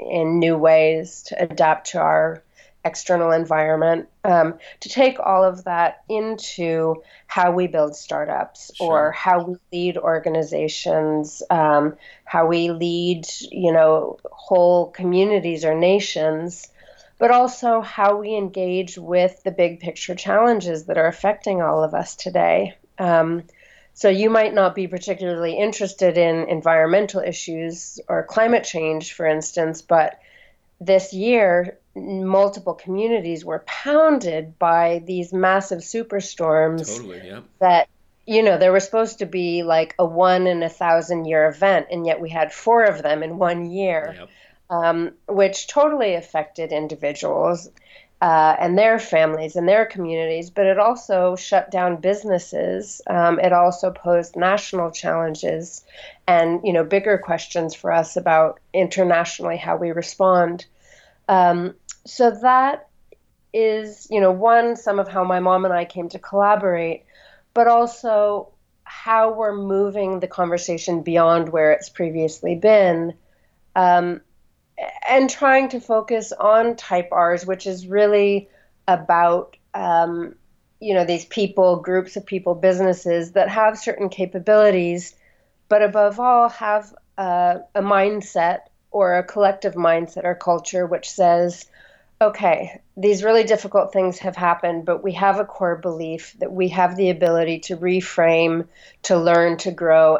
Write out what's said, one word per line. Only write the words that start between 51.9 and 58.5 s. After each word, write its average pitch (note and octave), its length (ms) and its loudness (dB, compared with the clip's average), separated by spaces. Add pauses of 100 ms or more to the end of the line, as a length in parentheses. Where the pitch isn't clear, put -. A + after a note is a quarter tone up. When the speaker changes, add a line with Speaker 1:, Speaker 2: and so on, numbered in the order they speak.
Speaker 1:
businesses. F#3 1080 -4
Um, E3+ 320 2
it F3+ 140 2
also F3 380 2
posed F3 460 -2
national F3+ 540 -2
challenges E3 920 -6 (420)
and, E3+ 380 2
you G3 80 0
know, E3 100 2
bigger G3 360 0
questions E3+ 560 -6
for F3 180 -4
us E3 240 -2
about D#3+ 420 2 (140)